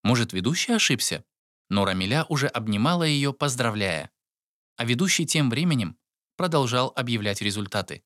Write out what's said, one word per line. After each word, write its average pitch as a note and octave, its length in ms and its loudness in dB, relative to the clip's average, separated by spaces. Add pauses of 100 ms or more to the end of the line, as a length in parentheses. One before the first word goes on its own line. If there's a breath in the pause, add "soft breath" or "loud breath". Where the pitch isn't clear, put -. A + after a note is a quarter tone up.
Может, A#2 300 2
ведущий A#2+ 400 0
ошибся? - 500 0 (460)
Но G2+ 160 2
Рамиля G2 420 0
уже C#3+ 200 0
обнимала A#2+ 560 0
её, C#3+ 280 2
поздравляя. A2 800 -2 (640)
А A#2 100 -4
ведущий D#3+ 400 0
тем D3 240 2
временем B2+ 480 0 (380)
продолжал C3 600 0
объявлять A2 460 -2
результаты. G2+ 640 -4